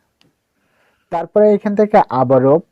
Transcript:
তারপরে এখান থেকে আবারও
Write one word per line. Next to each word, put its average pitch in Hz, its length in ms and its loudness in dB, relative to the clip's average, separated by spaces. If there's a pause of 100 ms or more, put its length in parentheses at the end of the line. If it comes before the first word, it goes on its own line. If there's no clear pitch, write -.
(1120)
তারপরে 170 320 -2 (100)
এখান 208 240 -6
থেকে 214 180 0 (240)
আবারও 131 320 2 (180)